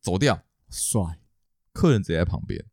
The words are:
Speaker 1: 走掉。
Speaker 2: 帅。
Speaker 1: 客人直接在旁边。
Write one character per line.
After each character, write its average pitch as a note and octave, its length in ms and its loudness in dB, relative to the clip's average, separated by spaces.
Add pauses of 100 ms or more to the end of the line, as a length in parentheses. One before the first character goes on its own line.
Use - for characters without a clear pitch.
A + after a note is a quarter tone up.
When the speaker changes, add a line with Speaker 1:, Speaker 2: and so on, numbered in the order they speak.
Speaker 1:
走 F2+ 160 0
掉。 A#2 200 2 (320)
Speaker 2:
帅。 E2 500 -4 (520)
Speaker 1:
客 E3+ 200 4
人 G#2+ 120 4
直 - 40 -8
接 E2 100 0
在 E2+ 80 2
旁 - 200 -6
边。 - 160 -8 (120)